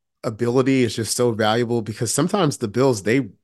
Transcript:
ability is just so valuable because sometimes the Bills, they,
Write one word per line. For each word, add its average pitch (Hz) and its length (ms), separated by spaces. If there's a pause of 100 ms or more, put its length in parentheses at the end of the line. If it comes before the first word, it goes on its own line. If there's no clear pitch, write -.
(240)
ability 127 580
is 113 120
just 110 220
so 123 140
valuable 113 500
because 110 320
sometimes 165 460
the 117 100
Bills, 120 360
they, 113 240 (160)